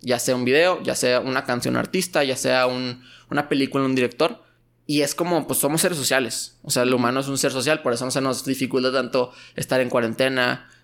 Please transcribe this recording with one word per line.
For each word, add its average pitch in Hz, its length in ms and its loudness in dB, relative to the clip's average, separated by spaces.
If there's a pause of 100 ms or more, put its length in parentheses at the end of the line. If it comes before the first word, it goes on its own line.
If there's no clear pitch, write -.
ya 120 180 0
sea 127 160 0
un 123 100 -2
video, 160 380 4
ya 127 120 -2
sea 123 260 2
una 131 240 -4
canción 123 320 -2
artista, 160 460 -2
ya 131 120 0
sea 127 320 2
un, 127 360 -4 (260)
una 143 200 -2
película, 135 360 0
un 131 100 0
director. 131 460 0 (440)
Y 147 180 0
es 139 120 -4
como, 170 320 0
pues, 131 120 -2
somos 147 200 0
seres 175 180 0
sociales. 131 640 -2
O - 80 -16
sea, 127 140 2
el 123 100 2
humano 123 280 2
es 139 80 -4
un 139 80 -4
ser 131 160 0
social, 143 280 0
por 127 120 0
eso 120 100 -4
no 127 80 -4
se 139 80 0
nos 131 240 -2
dificulta 131 480 0
tanto 123 400 -2 (240)
estar 131 240 0
en 123 100 0
cuarentena, 127 800 0 (140)